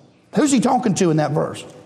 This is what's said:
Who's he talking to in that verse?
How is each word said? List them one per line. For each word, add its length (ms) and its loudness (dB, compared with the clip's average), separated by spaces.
Who's 160 2
he 80 4
talking 340 0
to 160 2
in 60 2
that 160 0
verse? 320 -4